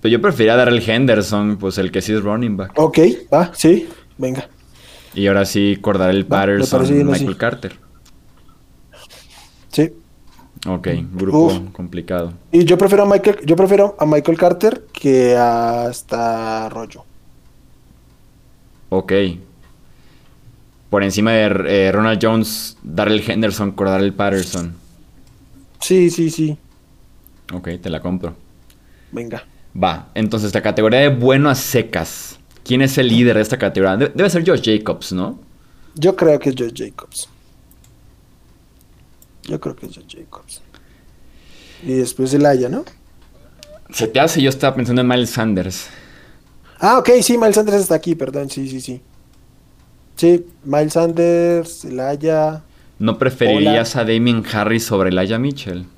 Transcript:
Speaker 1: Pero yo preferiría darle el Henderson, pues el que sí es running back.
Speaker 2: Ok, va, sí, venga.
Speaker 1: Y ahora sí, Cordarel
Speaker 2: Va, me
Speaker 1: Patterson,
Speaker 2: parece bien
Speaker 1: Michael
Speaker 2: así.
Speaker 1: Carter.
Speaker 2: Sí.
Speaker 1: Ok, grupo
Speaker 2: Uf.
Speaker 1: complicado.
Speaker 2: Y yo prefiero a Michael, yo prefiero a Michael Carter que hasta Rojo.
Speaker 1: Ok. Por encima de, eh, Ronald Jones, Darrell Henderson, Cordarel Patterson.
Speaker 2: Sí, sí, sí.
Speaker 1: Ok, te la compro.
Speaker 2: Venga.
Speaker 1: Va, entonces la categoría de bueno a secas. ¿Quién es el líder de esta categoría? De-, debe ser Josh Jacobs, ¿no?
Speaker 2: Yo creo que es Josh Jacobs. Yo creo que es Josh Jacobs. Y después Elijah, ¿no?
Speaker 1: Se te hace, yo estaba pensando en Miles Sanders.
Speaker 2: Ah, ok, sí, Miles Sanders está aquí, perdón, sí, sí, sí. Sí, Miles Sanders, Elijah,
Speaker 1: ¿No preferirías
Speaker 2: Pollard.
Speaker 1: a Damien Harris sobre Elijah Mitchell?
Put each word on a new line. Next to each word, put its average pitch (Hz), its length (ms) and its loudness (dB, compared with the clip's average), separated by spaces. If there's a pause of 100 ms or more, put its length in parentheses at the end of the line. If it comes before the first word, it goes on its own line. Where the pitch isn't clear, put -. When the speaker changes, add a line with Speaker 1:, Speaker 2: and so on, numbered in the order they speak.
Speaker 1:
Pero - 120 2
yo - 80 2
preferiría 117 340 4
darle 123 240 4
el 113 100 -4
Henderson, 107 680 2
pues 95 200 -4
el 92 140 -2
que 92 100 -2
sí 104 120 -4
es 107 100 0
running 107 340 -2
back. 95 220 -8
Speaker 2:
Ok, 156 180 2 (340)
va, 170 220 2
sí, - 340 2 (300)
venga. 131 320 -8 (640)
Speaker 1:
Y 98 140 0
ahora 98 180 2
sí, 101 340 0
Cordarel 95 440 0
Speaker 2:
Va, 98 160 0
me 98 140 0
Speaker 1:
Patterson, 127 260 0
Speaker 2:
parece 131 160 2
bien 143 100 4
Speaker 1:
Michael 139 240 0
Speaker 2:
así. 95 80 -8
Speaker 1:
Carter. 117 380 -6 (1900)
Speaker 2:
Sí. 156 220 0 (760)
Speaker 1:
Ok, 92 220 -4 (240)
grupo 98 340 2
Speaker 2:
Uf. 95 240 -4
Speaker 1:
complicado. 87 600 -8 (180)
Speaker 2:
Y 175 140 6
yo 175 120 4
prefiero 196 240 4
a 202 60 4
Michael, 196 300 2 (100)
yo 165 80 4
prefiero 196 420 2
a 156 80 0
Michael 151 320 0
Carter 180 560 0
que 127 420 2
hasta 117 1300 -2
Rojo. 113 340 -16 (1900)
Speaker 1:
Ok. 95 220 -2 (1800)
Por 101 120 2
encima 104 280 0
de, 104 320 2 (240)
eh, 95 40 2
Ronald 107 300 0
Jones, 113 640 -2
Darrell 104 440 0
Henderson, 101 440 -2
Cordarel 98 420 0
Patterson. 95 640 -4 (1040)
Speaker 2:
Sí, 180 320 2
sí, 170 180 -2
sí. 156 260 -4 (960)
Speaker 1:
Ok, 85 180 -10 (120)
te 95 80 -10
la 78 100 -6
compro. 87 360 -8 (760)
Speaker 2:
Venga. 117 320 -12 (380)
Speaker 1:
Va, 82 320 -4
entonces 107 400 -2
la 104 80 0
categoría 110 380 2
de 143 100 4
bueno 131 400 2
a 131 60 2
secas. - 840 -4 (260)
¿Quién 127 200 -2
es 135 160 -4
el 127 80 2
líder 117 300 4
de 107 40 2
esta 113 160 -2
categoría? 95 400 0
De-, 143 160 0
debe 185 160 2
ser 165 180 0
Josh 160 160 2
Jacobs, 107 480 -2
¿no? 92 280 -6 (560)
Speaker 2:
Yo 180 200 0
creo 160 220 4
que 135 120 -2
es 131 60 -4
Josh 123 200 -6
Jacobs. - 520 -14 (2250)
Yo - 160 -10
creo - 160 -12
que - 120 -20
es - 80 -20
Josh - 120 -20
Jacobs. - 540 -20 (1200)
Y 131 100 -6
después 131 400 -2
Elijah, 139 360 2
¿no? 233 160 -6 (1040)
Speaker 1:
Se - 180 -4
te 131 120 -2
hace, 160 200 2
yo 135 100 2
estaba 131 260 -2
pensando 123 260 0
en 123 60 2
Miles 123 240 0
Sanders. 95 560 -4 (920)
Speaker 2:
Ah, 233 200 4
ok, 240 100 0 (140)
sí, 240 160 2
Miles 220 160 4
Sanders 208 260 2
está 185 140 0
aquí, 165 180 -2
perdón, 139 380 -6
sí, 135 180 -8
sí, 131 100 -10
sí. 127 220 -12 (1120)
Sí, 175 300 2 (180)
Miles 151 300 0
Sanders, 170 920 0
Elijah, 156 760 -2 (380)
Speaker 1:
¿No 110 180 -2
preferirías 113 760 0
Speaker 2:
Pollard. 117 160 -2
Speaker 1:
a 113 40 2
Damien 113 300 0 (100)
Harris 107 320 0
sobre 95 240 0
Elijah 95 300 -2
Mitchell? 110 460 -8 (120)